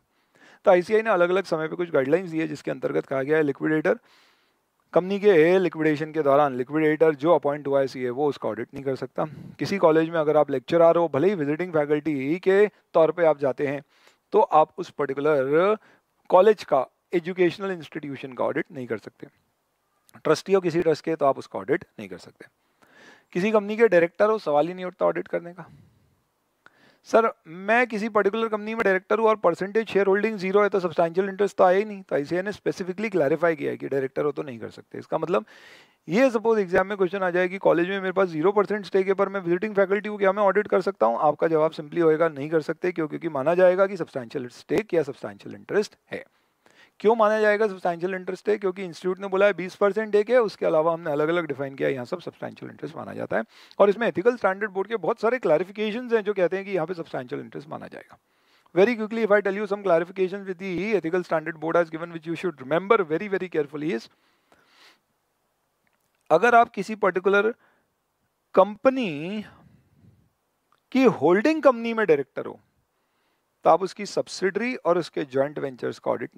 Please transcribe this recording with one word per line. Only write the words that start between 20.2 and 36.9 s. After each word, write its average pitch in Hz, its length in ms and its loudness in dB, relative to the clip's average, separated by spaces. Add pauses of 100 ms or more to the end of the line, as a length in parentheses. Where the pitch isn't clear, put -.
ट्रस्टी 156 300 0
हो 196 80 4
किसी 170 200 -2
ट्रस्ट 156 240 0
के, 160 100 -2
तो 147 100 -2
आप 135 120 2
उसका 117 220 -12
ऑडिट 117 260 -4 (140)
नहीं 101 100 -14
कर 90 80 -14
सकते। - 280 -20 (840)
किसी 190 200 0
कंपनी 214 260 0
के 226 100 4
डायरेक्टर 175 420 4
हो, 220 80 0
सवाल 151 300 0
ही 180 60 -10
नहीं 185 120 -12
उठता 180 200 -6
ऑडिट 170 220 -2
करने 170 260 -8
का। 180 160 -20 (1300)
सर, - 300 2 (140)
मैं 202 400 0
किसी 220 220 -6
पर्टिकुलर 208 380 0
कंपनी 214 280 -6
में 208 80 -2
डायरेक्टर 190 360 2
हूँ 226 80 2
और 214 80 4
परसेंटेज 196 520 0
शेयर 196 200 2
होल्डिंग 208 300 0
ज़ीरो 190 260 2
है, 202 60 2
तो 202 100 0
सब्सटैंशियल 175 500 -2
इंटरेस्ट 190 280 -4
तो 196 60 6
आया 185 140 6
ही 214 80 0
नहीं। 196 180 -14
तो - 120 -8
आईसीआई 143 260 -2
ने 202 100 -6
स्पेसिफिकली 185 580 -6
क्लैरिफाई 160 460 2
किया 139 160 -6
है 120 60 -8
कि 139 120 -10
डायरेक्टर 135 360 -4
हो 147 60 0
तो 156 120 -10
नहीं 120 160 -12
कर 104 100 -12
सकते। - 280 -18
इसका 135 200 -8
मतलब 175 280 -2 (640)
ये 254 200 4
सपोज 220 300 0
एग्जाम 185 280 0
में 202 100 -6